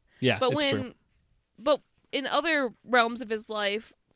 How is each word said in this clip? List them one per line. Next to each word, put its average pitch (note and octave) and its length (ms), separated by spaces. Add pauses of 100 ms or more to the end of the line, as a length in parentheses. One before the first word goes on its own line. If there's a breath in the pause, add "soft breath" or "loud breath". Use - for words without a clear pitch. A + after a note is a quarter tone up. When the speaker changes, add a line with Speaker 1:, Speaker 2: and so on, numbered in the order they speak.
(180)
Speaker 1:
Yeah, B2 220
Speaker 2:
But B3+ 140
Speaker 1:
it's - 20
Speaker 2:
when, C#4 260
Speaker 1:
true. - 120 (600)
Speaker 2:
but C4+ 240 (300)
in C4+ 160
other D4 480 (100)
realms A#3 380
of G#3+ 80
his G#3+ 180
life, G#3 440 (220)